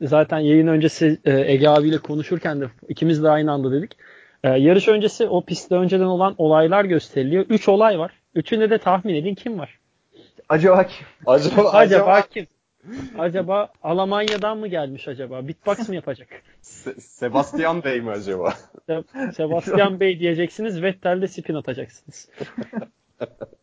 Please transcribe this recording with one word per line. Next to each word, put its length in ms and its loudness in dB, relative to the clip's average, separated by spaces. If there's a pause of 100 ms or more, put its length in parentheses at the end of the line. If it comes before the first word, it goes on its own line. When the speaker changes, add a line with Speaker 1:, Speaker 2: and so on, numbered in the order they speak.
Speaker 1:
Zaten 380 2
yayın 280 4
öncesi, 580 2
e, 280 2
Ege 160 4
abiyle 280 4
konuşurken 640 -6
de 40 -6 (220)
ikimiz 360 0
de 60 4
aynı 220 2
anda 200 -2
dedik. 260 -4 (460)
E, 60 2
yarış 380 4
öncesi 400 0
o 180 -2
pistte 300 -4
önceden 300 0
olan 320 0
olaylar 480 4
gösteriliyor. 640 -2
Üç 200 0
olay 300 4
var. 120 -6 (240)
Üçünde 340 0
de 80 2
tahmin 380 0
edin 200 -4
kim 240 -10
var? 200 -14 (720)
Speaker 2:
Acaba 380 6
kim? 200 -18 (180)
Speaker 3:
Acaba, 360 4
Speaker 1:
Acaba 160 4
Speaker 3:
acaba 440 6
Speaker 1:
kim? 260 -10 (720)
Acaba 520 -4 (140)
Almanya'dan 720 -2
mı 100 -10
gelmiş 400 -8
acaba? 400 -12
Beatbox 420 -6
mı 60 -6
yapacak? 320 -12 (360)
Speaker 3:
Se-, 380 -16
Sebastian 840 -4
Bey 180 -4
mi 100 -8
acaba? 420 -4 (360)
Speaker 1:
Se-, 420 -8
Sebastian 680 -2
Bey 200 -2
diyeceksiniz, 640 -4
Vettel 400 -4
de 60 -4
spin 280 -10
atacaksınız. 720 -14 (1300)